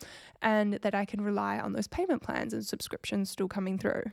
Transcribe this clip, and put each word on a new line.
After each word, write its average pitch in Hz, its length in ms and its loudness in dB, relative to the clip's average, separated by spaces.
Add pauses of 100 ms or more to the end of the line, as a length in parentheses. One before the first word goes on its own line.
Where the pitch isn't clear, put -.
(420)
and 214 320 4
that 202 220 0
I 196 100 2
can 202 160 -4
rely 202 380 2
on - 140 -2
those 208 140 0
payment 349 340 0
plans - 320 -2
and 220 120 -2
subscriptions - 640 -2
still - 180 -2
coming 190 300 -2
through. 202 360 0